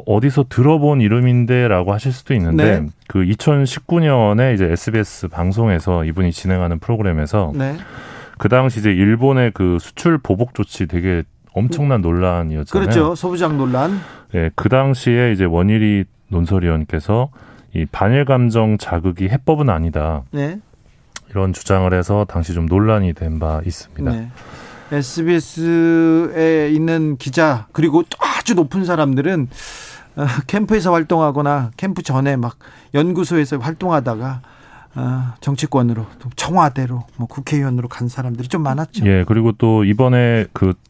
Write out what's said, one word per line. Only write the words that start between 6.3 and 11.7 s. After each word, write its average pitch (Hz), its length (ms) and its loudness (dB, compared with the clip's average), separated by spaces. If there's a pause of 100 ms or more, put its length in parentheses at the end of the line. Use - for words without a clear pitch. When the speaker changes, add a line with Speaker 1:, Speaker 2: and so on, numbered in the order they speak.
Speaker 1:
진행하는 90 460 -2
프로그램에서 92 760 -2
Speaker 2:
네. 139 220 -4 (600)
Speaker 1:
그 107 100 2
당시 127 300 4
이제 104 120 2
일본의 117 640 4
그, 90 260 0
수출 - 380 -2
보복 120 380 -2
조치 - 320 -4
되게 87 360 -2 (300)
엄청난 131 480 0